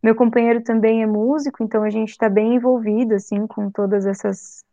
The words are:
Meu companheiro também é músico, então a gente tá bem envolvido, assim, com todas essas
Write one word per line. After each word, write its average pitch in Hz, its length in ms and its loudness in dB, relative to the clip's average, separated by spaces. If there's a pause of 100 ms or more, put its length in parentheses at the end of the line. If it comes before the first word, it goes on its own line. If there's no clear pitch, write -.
Meu 220 120 6
companheiro 233 480 2
também 226 400 2
é 220 40 0
músico, 254 560 -2
então 220 200 -2
a 214 80 -2
gente 220 260 -6
tá 226 120 0
bem 214 260 2
envolvido, 233 600 0
assim, 202 320 -4
com 208 240 -6
todas 202 360 -2
essas - 680 -6